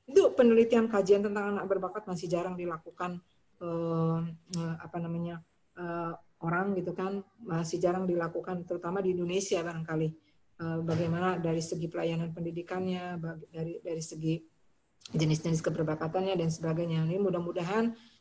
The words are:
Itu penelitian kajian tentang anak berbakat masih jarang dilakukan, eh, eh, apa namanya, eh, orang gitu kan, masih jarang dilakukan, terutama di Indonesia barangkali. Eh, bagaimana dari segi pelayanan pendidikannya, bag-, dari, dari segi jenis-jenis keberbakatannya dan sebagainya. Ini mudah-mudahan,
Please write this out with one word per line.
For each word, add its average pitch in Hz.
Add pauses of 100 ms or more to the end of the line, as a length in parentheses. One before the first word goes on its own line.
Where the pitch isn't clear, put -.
Itu 330
penelitian 226
kajian 202
tentang 202
anak 185
berbakat 190
masih 180
jarang 175
dilakukan, 175 (480)
eh, 165 (420)
eh, 165
apa 165
namanya, 170 (320)
eh, 170 (320)
orang 185
gitu 165
kan, 196 (160)
masih 170
jarang 180
dilakukan, 175
terutama 175
di 185
Indonesia 185
barangkali. 165 (300)
Eh, 165
bagaimana 170
dari 165
segi 165
pelayanan 165
pendidikannya, 180
bag-, 165
dari, 165
dari 160
segi 160 (640)
jenis-jenis 156
keberbakatannya 165
dan 165
sebagainya. 160
Ini 170
mudah-mudahan, 185 (260)